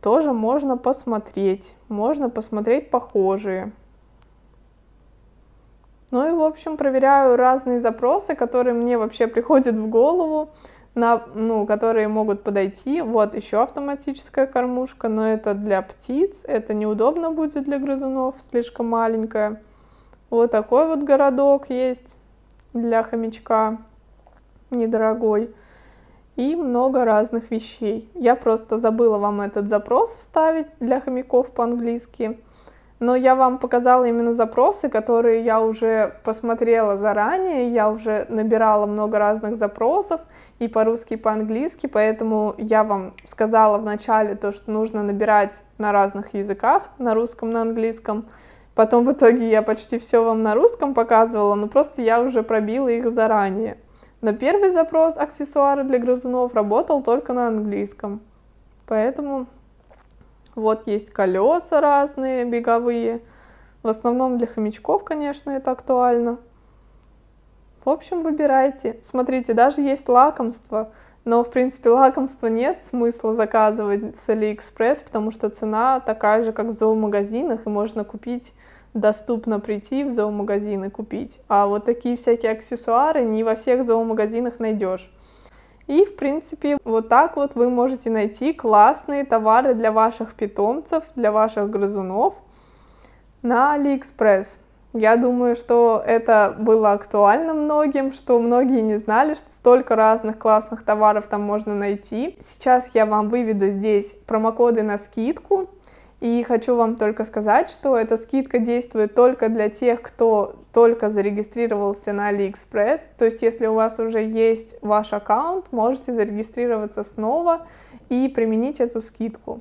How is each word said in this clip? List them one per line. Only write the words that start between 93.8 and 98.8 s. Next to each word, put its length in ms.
Я 220
думаю, 400
что 500
это 520
было 340
актуально 600
многим, 600
что 260
многие 420